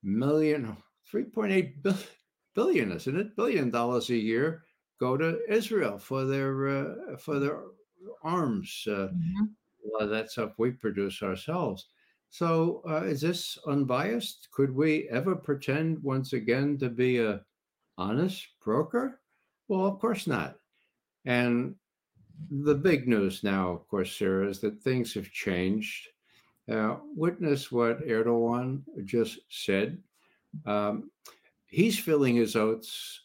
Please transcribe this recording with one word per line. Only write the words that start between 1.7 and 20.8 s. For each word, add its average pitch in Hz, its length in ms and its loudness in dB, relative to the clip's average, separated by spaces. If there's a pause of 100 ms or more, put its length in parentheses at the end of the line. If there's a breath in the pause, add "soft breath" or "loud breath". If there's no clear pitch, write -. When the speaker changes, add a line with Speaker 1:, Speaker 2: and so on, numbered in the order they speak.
Speaker 1:
bil-, 190 240 0 (480)
billion, 220 380 4
isn't 131 260 -4
it? 214 160 -6
Billion 196 340 2
dollars 120 400 0
a 123 60 0
year 120 480 0 (360 soft breath)
go 127 180 2
to 165 220 0 (120)
Israel 208 460 0
for 135 260 -4
their, 135 460 0
uh, 139 480 -6
for 147 220 -4
their 143 200 0 (640)
arms, 156 640 -2
uh, 98 220 0
Speaker 2:
Mm-hmm. 180 340 0
Speaker 1:
a - 500 -8
lot 110 100 -2
of 104 80 0
that 110 200 -2
stuff 110 260 -4
we 117 140 2
produce 101 500 -4
ourselves. 104 680 -4 (420)
So, 165 580 0
uh, 160 160 0
is 151 180 -2
this 175 360 -2 (100)
unbiased? 143 840 0
Could 135 220 2
we 151 360 2
ever 143 260 0
pretend 151 680 -2
once 135 300 -2
again 131 440 2
to 135 120 0
be 123 300 2
a 107 220 0 (560)
honest 131 500 -2 (160)
broker? 165 560 0 (480)
Well, 190 200 2
of 196 120 -2
course 220 280 -2
not. 107 300 -2 (680)